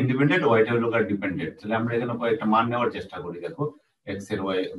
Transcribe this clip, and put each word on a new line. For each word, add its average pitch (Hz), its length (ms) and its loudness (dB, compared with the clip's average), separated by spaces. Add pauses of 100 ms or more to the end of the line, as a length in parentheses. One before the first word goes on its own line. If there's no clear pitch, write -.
independent, 143 440 4
ওয়াই 113 200 6
টা 113 60 -4
হলো 113 200 2
কার 113 100 2 (100)
dependent। 92 460 -4
তাহলে 107 220 -6
আমরা 117 160 -2
এখানে 117 240 -2
কয়েকটা 110 340 0
মান 117 160 4
নেওয়ার 120 260 0
চেষ্টা 92 280 -10
করি, 87 220 -10
দেখো - 180 -4 (480)
এক্স 98 200 -8
এর 98 120 -4
ওয়াই 95 140 0 (200)